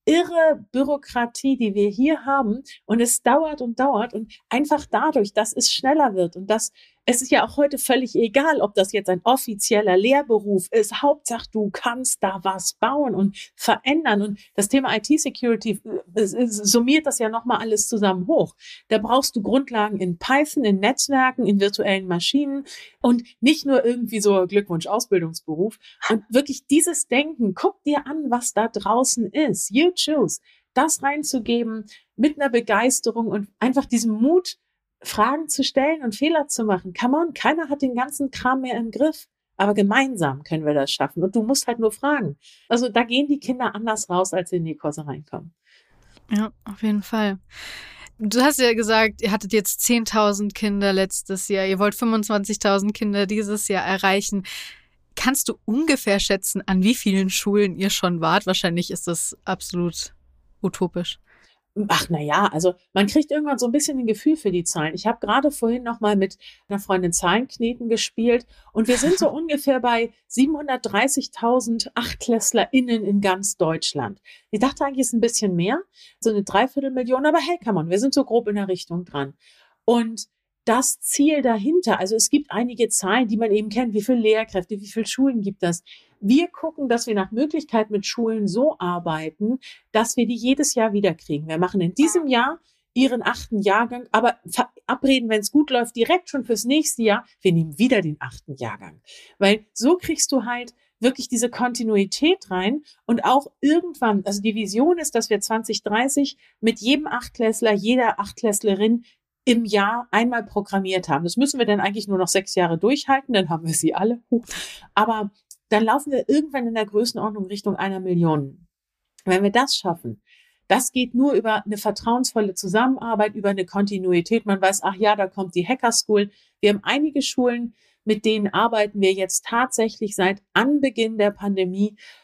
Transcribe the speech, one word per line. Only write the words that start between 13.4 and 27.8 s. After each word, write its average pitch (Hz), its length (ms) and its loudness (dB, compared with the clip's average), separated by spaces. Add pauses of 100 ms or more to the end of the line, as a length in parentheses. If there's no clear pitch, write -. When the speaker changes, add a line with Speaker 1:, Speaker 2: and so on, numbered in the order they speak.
Speaker 1:
verändern. 247 680 0
Und 202 180 -6 (140)
das 202 160 0
Thema 262 260 2
I-T-Security, 226 880 0
äh, 214 160 -8 (140)
es, 202 200 0
es 233 240 0
summiert 240 500 2
das 254 100 -2
ja 226 100 0
nochmal 226 300 -2
alles 220 300 -2
zusammen 190 400 2
hoch. 208 280 2 (340)
Da 220 100 2
brauchst 233 360 0
du 220 60 -2
Grundlagen 214 580 0
in 180 200 -4
Python, 285 440 0
in 202 160 4
Netzwerken, 262 680 0
in 202 120 4
virtuellen 196 480 0
Maschinen 277 580 -2 (360)
und 240 220 2 (160)
nicht 302 260 2
nur 269 180 4
irgendwie 233 380 -2
so 196 240 4
Glückwunsch, 180 400 -2
Ausbildungsberuf. 180 960 -2 (280)
Und 220 220 0
wirklich 269 380 -2
dieses 311 400 0
Denken, 240 480 0
guck - 280 -2